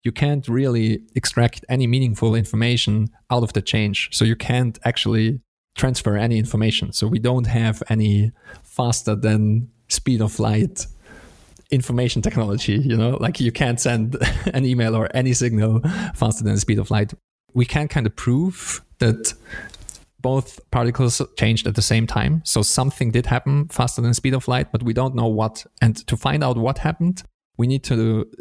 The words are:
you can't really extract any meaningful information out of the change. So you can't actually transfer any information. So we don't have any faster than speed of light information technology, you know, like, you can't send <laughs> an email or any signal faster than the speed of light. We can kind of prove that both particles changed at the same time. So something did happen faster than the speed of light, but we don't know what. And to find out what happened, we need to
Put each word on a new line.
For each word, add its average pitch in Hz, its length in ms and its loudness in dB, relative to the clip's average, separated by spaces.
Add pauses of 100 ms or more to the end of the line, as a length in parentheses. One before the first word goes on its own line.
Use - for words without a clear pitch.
you 120 80 -2
can't 143 380 -2
really 117 540 0 (120)
extract - 540 0
any 127 180 0
meaningful 117 480 2
information 110 760 0 (200)
out 123 120 2
of 107 100 -2
the 104 80 0
change. 104 520 -2
So - 120 2
you 113 120 4
can't 123 480 -2
actually 113 560 0 (360)
transfer 123 400 0
any 113 220 2
information. 110 540 0
So - 140 -2
we 110 120 0
don't 123 280 0
have 113 440 0
any 107 420 4 (300)
faster 117 520 -2
than 107 540 2 (200)
speed 120 340 0
of 104 180 -2
light 110 460 0 (840)
information 123 520 0
technology, 107 560 0
you 123 180 2
know, 117 240 2
like, 113 200 -2
you 120 120 0
can't 120 280 0
send 120 360 0 (180)
<laughs> - 200 -4
an 131 100 2
email 120 320 2
or 110 180 0
any 127 180 2
signal 110 480 2 (340)
faster 113 300 0
than 101 100 2
the 98 60 2
speed 104 180 0
of 101 120 -4
light. 107 240 0 (400)
We 123 100 2
can 151 240 0
kind 120 180 0
of 107 100 -4
prove - 640 -2 (160)
that - 360 0 (840)
both 131 400 -2 (100)
particles 120 520 0 (160)
changed 110 280 2
at 117 100 0
the - 60 2
same 113 240 2
time. 139 380 0
So - 180 0
something 127 480 0
did 117 160 0
happen 143 420 0
faster - 340 -2
than 117 80 2
the 117 40 2
speed 131 200 0
of 131 140 -2
light, 127 220 0
but 113 120 -2
we 117 100 0
don't 131 220 0
know 117 120 0
what. 110 380 -2 (160)
And 110 160 2 (100)
to 120 100 -2
find 143 280 -2
out 123 140 0
what 123 200 -2
happened, 170 440 -2 (340)
we 117 100 0
need 135 180 0
to 113 420 0 (140)